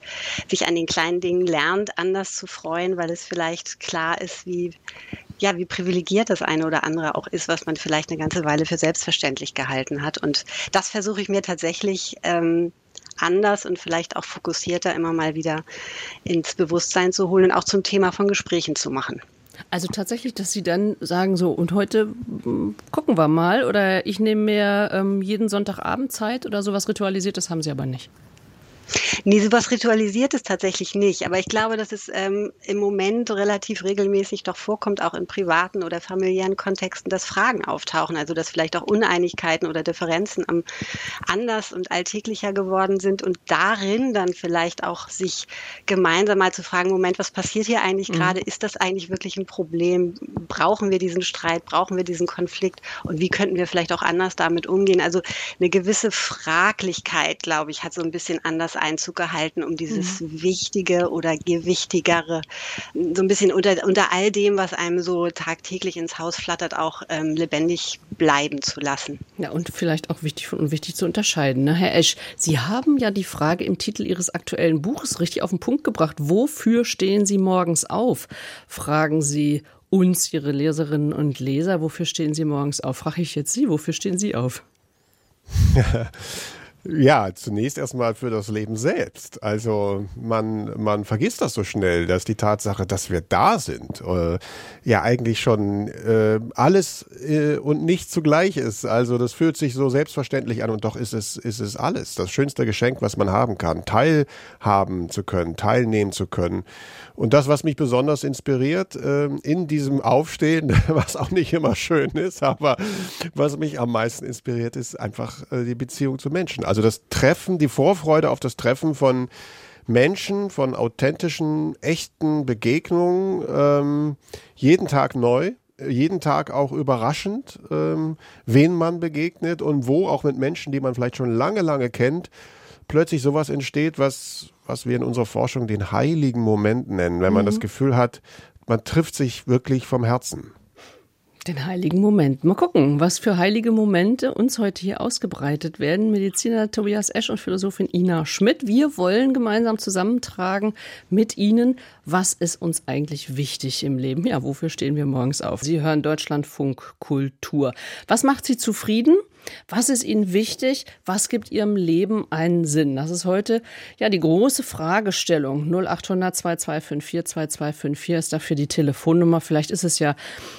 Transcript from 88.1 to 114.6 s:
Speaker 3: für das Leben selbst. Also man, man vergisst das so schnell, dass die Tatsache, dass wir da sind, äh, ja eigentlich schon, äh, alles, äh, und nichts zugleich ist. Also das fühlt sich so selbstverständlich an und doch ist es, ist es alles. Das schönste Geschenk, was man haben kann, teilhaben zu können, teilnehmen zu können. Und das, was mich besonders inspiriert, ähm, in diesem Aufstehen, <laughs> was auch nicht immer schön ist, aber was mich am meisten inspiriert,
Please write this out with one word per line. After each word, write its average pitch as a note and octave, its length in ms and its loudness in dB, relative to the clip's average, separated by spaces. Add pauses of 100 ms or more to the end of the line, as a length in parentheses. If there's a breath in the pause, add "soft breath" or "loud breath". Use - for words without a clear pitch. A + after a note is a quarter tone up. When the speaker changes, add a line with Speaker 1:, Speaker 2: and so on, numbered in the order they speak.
Speaker 3:
für B2 160 -6
das G#2+ 180 -2
Leben G#2+ 280 -4
selbst. - 640 -4
Also G#2 720 0
man, A2 560 -2 (100)
man G#2 240 2
vergisst B2+ 360 0
das - 140 0
so G#2 100 -2
schnell, F2 420 2
dass F2+ 180 2
die A2 120 -2
Tatsache, G#2 500 0
dass - 240 -4
wir F2 120 0
da D3 360 4
sind, - 440 -8
äh, E2+ 360 0 (460 loud breath)
ja A2 180 4
eigentlich A#2 380 0
schon, G#2 480 0
äh, A2 500 2 (160)
alles, E3+ 500 2 (220)
äh, D3+ 300 2
und D3 280 0
nichts E3+ 260 0
zugleich E3 460 2
ist. A#2+ 280 -4
Also A#2+ 340 2
das A#2+ 140 0
fühlt D#3+ 240 2
sich C#3 180 0
so C3+ 140 2
selbstverständlich B2+ 760 -2
an A2+ 80 0
und A2 140 -2
doch A2 100 -2
ist A#2+ 180 -6
es, G#2+ 240 -6
ist A#2 240 -6
es G#2+ 160 -6
alles. - 380 -4
Das F#2 160 -2
schönste C#3 360 0
Geschenk, A#2+ 360 0
was G#2+ 140 -2
man G2+ 140 2
haben A2 280 2
kann, E2 260 -2
teilhaben G#2 1200 2
zu - 160 -6
können, E2+ 320 -2
teilnehmen A2 560 2
zu F#2 160 -4
können. F#2 340 -2 (540 loud breath)
Und A2+ 160 2
das, C#3 160 6
was D3 160 2
mich D#3 120 0
besonders C3+ 460 2
inspiriert, C#3+ 800 -2
ähm, C#3+ 400 0
in E3 240 0
diesem C#3 340 0
Aufstehen, D3+ 720 2 (100)
<laughs> - 60 0
was - 280 0
auch - 140 -4
nicht F3+ 220 2
immer E3 220 2
schön D3 360 2
ist, F3 340 -4
aber C#3 320 2 (580 loud breath)
was C#3+ 220 0
mich D3 240 -4
am A#2+ 100 0
meisten A#2 340 -2
inspiriert, A#2 520 -6